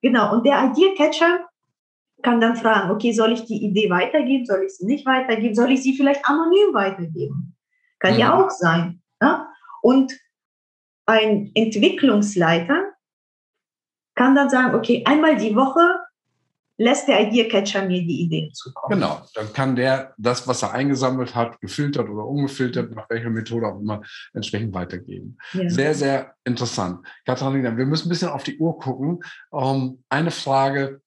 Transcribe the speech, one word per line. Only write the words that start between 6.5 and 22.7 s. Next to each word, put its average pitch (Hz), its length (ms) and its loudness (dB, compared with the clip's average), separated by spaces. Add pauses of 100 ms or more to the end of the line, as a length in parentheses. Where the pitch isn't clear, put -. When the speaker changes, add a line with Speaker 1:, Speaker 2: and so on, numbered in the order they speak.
Speaker 1:
weitergeben? 185 800 -4 (440)
Kann - 180 2
ja 254 180 4
Speaker 2:
Mhm. 381 80 4
Speaker 1:
auch 381 80 2
sein. 170 520 0 (180)
Ne? 311 260 2 (360)
Und 262 360 2 (880)
ein 214 480 2
Entwicklungsleiter 214 1400 2 (1200)
kann 269 180 4
dann 277 160 4
sagen, 254 240 2
okay, 233 320 0
einmal 302 300 4
die 214 180 -2
Woche 330 460 2 (760)
lässt 240 300 2
der 208 180 4
Idea-Catcher 208 600 0
mir 180 140 0
die 170 220 -4
Ideen 160 300 -4
zukommen. - 480 -8
Speaker 2:
Genau, 82 220 -4 (120)
dann 107 180 -8
kann 131 240 -2
der 131 420 -2
das, 120 280 -2
was 127 160 -2
er 101 100 -4
eingesammelt 131 640 -2
hat, 117 260 -2
gefiltert 143 480 -4
oder 107 180 -8
ungefiltert, 131 680 -4